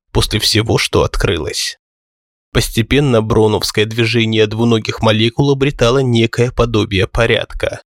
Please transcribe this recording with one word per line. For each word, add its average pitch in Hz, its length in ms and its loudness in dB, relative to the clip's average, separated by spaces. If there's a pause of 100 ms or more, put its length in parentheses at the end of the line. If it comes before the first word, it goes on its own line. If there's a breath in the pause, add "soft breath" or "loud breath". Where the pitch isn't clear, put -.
(120)
После 110 280 -2
всего, 110 380 0
что - 240 0
открылось. - 720 -4 (800)
Постепенно 123 640 0
броновское 110 640 0
движение 110 640 0
двуногих 110 560 -2
молекул 113 480 2
обретало 135 480 0
некое 120 520 2
подобие 107 560 0
порядка. - 760 -2 (180)